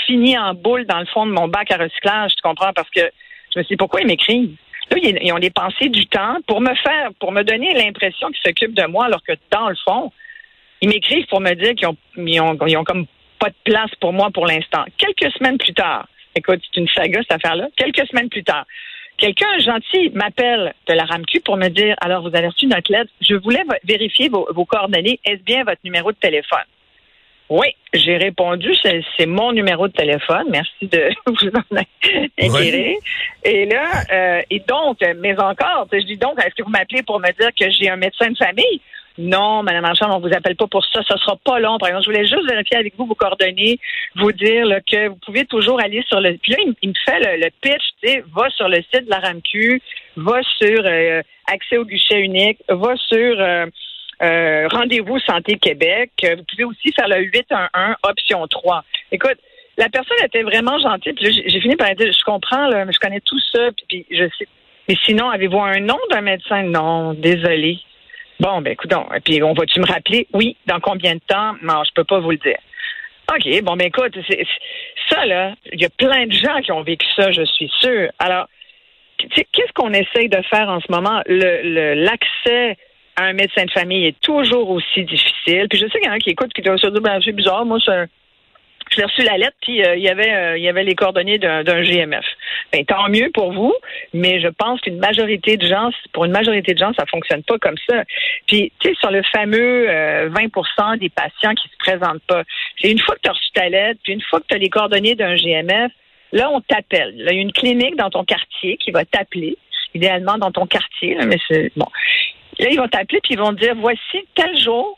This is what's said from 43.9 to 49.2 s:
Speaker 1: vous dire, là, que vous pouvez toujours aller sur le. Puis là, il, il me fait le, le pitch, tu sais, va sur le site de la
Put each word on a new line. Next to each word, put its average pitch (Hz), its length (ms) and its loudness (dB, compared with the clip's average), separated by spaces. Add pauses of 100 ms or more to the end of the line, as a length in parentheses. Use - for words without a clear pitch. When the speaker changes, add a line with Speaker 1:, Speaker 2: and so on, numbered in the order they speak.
Speaker 1:
vous 208 160 2
dire, 220 340 2
là, 196 140 2
que 208 280 0
vous 196 160 -14
pouvez 233 200 -2
toujours 240 360 0
aller 214 280 -2
sur 196 120 2
le. 180 180 2
Puis - 140 -2
là, 269 140 0
il, 254 160 0
il 196 60 -2
me 190 60 -4 (100)
fait 285 160 2
le, 170 240 0
le 165 60 0 (100)
pitch, 285 240 0 (180)
tu 214 60 0
sais, 262 160 0 (100)
va 226 160 2
sur 214 180 -2
le 185 100 4
site 247 260 0
de 226 60 -4
la 190 100 0